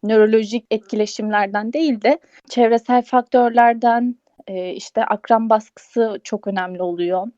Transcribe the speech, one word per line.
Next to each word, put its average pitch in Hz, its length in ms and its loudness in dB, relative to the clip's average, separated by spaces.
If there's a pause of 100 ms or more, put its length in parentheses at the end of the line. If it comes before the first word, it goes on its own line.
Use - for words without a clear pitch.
nörolojik 220 680 2
etkileşimlerden 214 1000 -4
değil 285 300 -2
de 294 160 2 (300)
çevresel 240 540 2
faktörlerden, 240 1120 2 (300)
e, 185 260 -8
işte - 320 -6
akran 226 460 0
baskısı 220 760 -2
çok 208 220 -10
önemli 180 360 -6
oluyor. 180 440 -4 (100)